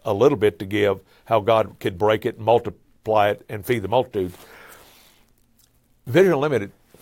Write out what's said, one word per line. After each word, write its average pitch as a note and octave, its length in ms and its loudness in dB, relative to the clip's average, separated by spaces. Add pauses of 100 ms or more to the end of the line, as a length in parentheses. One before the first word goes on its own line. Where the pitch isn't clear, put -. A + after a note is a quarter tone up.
a A2+ 100 -4
little B2+ 240 4
bit G#2 220 0
to G#2 40 -10
give, G2 360 -2 (260)
how A2+ 140 0
God A2 400 0
could F#2+ 180 -6
break G#2+ 280 0
it, A2+ 120 -8
multiply G#2+ 920 -2
it, G#2 180 -6
and G#2 180 -12
feed A#2+ 160 -2
the F#2+ 60 -8
multitude. G#2+ 440 -2 (1700)
Vision F3 260 4
Unlimited, C3+ 380 -2 (320)